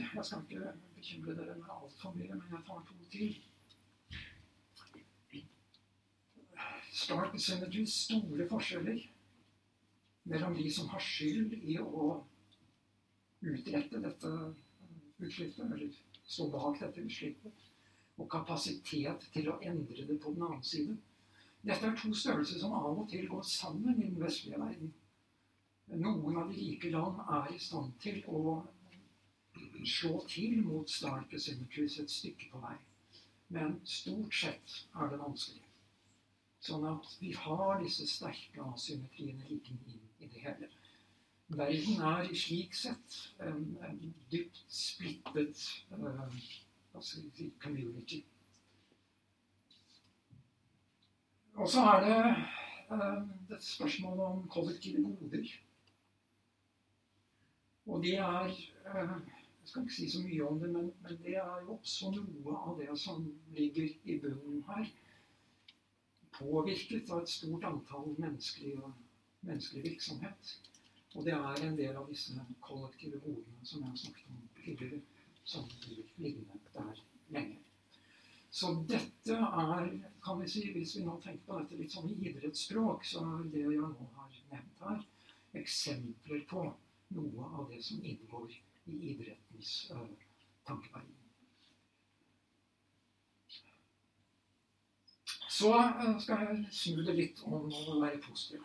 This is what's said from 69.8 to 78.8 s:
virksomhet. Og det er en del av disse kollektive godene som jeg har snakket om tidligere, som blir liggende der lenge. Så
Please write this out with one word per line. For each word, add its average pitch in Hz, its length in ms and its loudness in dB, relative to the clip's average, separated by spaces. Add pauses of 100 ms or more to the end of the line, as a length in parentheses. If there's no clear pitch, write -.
virksomhet. - 640 -6 (640)
Og 156 80 -4
det 165 80 4
er 143 320 0
en 156 100 0
del 135 220 0
av 143 100 -8
disse - 240 -6 (300)
kollektive 139 580 -8
godene - 460 -8
som 147 160 -6
jeg 127 80 -6
har 127 80 -8
snakket - 320 -12
om 123 160 -12 (160)
tidligere, 143 380 -6 (440)
som - 240 -6
blir - 380 -12 (160)
liggende 139 380 -6 (120)
der - 300 -8 (320)
lenge. - 240 -4 (920)
Så 175 220 2 (160)